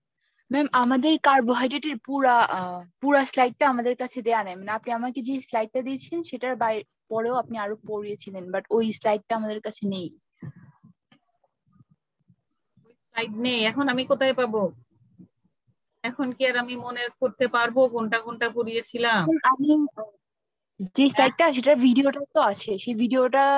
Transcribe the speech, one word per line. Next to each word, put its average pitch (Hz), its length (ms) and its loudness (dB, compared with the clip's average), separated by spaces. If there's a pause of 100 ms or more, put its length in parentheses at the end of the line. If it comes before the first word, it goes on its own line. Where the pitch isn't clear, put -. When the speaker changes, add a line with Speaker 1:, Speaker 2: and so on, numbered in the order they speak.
(520)
Speaker 1:
ম্যাম, 285 220 0
আমাদের 254 460 4
কার্বোহাইড্রেটের 262 800 2
পুরা, 262 380 0 (140)
আহ, 180 300 -6 (200)
পুরা 277 260 2
স্লাইডটা 254 440 0
আমাদের 247 260 0
কাছে 254 260 -8
দেয়া 220 220 0
নাই। 185 120 -10
মানে, 196 160 -10
আপনি 220 200 -6
আমাকে 240 300 -6
যে 262 200 -6
স্লাইডটা 226 400 -4
দিয়েছেন, 269 420 -8
সেটার 254 320 -6
বাই-, 220 300 -2 (220)
পরেও 226 280 -2
আপনি 233 220 -4
আরো 208 180 -6 (120)
পড়িয়েছিলেন, 208 640 -10
but 190 180 -4
ওই 226 240 2
স্লাইডটা 214 420 -2
আমাদের 214 260 -6
কাছে 214 260 -10
নেই। 185 200 -6 (2750)
Speaker 2:
ওই - 240 -20
slide 226 360 -6
নেই, 240 280 0
এখন 233 240 0
আমি 247 160 0
কোথায় 262 280 2
পাবো? 220 280 0 (1400)
এখন 247 300 -4
কি 262 140 -6
আর 247 100 0
আমি 247 180 -4
মনে 240 280 -8 (160)
করতে 254 280 0
পারবো 233 420 2
কোনটা 226 300 -2
কোনটা 233 300 -4
পড়িয়েছিলাম? 226 720 0
Speaker 1:
ম্যাম, 311 220 2
আমি 262 260 2 (1200)
যে 269 100 2
Speaker 2:
হ্যাঁ? 277 60 6
Speaker 1:
স্লাইডটা, 262 440 4
সেটার 254 240 4
ভিডিওটা 262 440 4 (120)
তো 320 80 2
আছে, 214 360 0
সেই 240 180 -6
ভিডিওটা 254 480 2 (140)